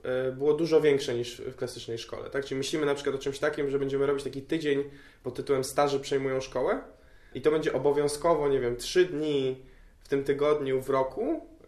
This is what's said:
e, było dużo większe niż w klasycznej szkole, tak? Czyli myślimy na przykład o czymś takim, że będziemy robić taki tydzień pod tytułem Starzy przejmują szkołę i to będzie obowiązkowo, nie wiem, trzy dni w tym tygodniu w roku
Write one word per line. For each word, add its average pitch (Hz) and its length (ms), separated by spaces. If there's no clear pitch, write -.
e, 127 300
było 139 220
dużo 156 260
większe 139 340
niż 120 260
w - 160
klasycznej 117 420
szkole, - 320
tak? 135 140
Czyli 135 140
myślimy 147 280
na 143 80
przykład 143 220
o - 20
czymś 135 200
takim, 151 320
że 139 80
będziemy 139 280
robić 139 180
taki 135 180
tydzień 147 420
pod 120 120
tytułem 131 300
Starzy 139 360
przejmują 135 400
szkołę 165 400
i 131 80
to 156 80
będzie 160 220
obowiązkowo, 147 760
nie 135 120
wiem, 120 160
trzy - 280
dni 143 520
w - 40
tym 139 160
tygodniu 139 560
w 131 100
roku 202 560